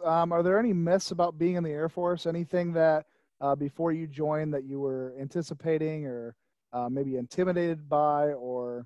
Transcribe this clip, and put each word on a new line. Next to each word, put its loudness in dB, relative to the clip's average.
Um, 4
are 4
there 4
any 2
myths 2
about 0
being 2
in 0
the -2
Air -2
Force? -2
Anything -2
that, 4
uh, 2
before -2
you -4
joined -2
that -4
you -6
were -4
anticipating -2
or, -8
uh, -2
maybe -2
intimidated -2
by, 4
or -6